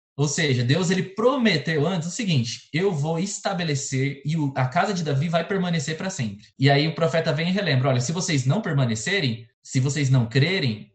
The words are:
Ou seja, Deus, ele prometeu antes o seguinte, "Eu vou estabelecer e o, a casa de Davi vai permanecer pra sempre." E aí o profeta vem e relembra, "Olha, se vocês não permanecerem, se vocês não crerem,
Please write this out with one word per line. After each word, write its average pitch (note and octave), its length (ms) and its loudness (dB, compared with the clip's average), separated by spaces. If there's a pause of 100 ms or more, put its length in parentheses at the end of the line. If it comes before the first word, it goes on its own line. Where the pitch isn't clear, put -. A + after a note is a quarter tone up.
(180)
Ou D3 100 0
seja, C#3+ 380 0
Deus, E3 260 2
ele F#3 100 2
prometeu F#3+ 840 0
antes F3 220 -2
o - 20 -6
seguinte, D3+ 600 -2
"Eu F#3+ 180 0
vou D#3 260 -2
estabelecer C#3+ 1080 -2
e D#3+ 120 -2
o, C#3 180 0
a C3 120 2
casa F#3+ 260 0
de F3 100 -2
Davi D3 260 0
vai E3 180 0
permanecer E3+ 500 -2
pra F#3+ 120 -6
sempre." G#2+ 360 -6 (140)
E C3+ 100 6
aí D3 180 4
o D#3+ 80 -4
profeta E3 380 0
vem E3 160 -2
e - 20 0
relembra, C#3+ 380 2
"Olha, B2+ 120 2
se E3 100 -2
vocês D3 340 -2
não E3+ 160 2
permanecerem, C3+ 840 0 (180)
se - 160 -2
vocês C#3 300 0
não B2+ 160 4
crerem, C#3 680 0